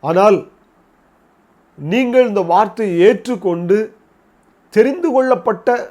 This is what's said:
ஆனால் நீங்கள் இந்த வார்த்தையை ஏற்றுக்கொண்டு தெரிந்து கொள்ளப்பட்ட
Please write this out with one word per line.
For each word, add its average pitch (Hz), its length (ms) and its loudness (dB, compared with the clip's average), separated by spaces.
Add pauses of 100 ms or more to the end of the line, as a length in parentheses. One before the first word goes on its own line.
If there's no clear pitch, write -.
ஆனால் 190 280 2 (1400)
நீங்கள் 240 500 0
இந்த 208 140 -2
வார்த்தையை 190 520 0 (140)
ஏற்றுக்கொண்டு 190 680 -2 (920)
தெரிந்து 277 420 0
கொள்ளப்பட்ட 240 560 -2 (240)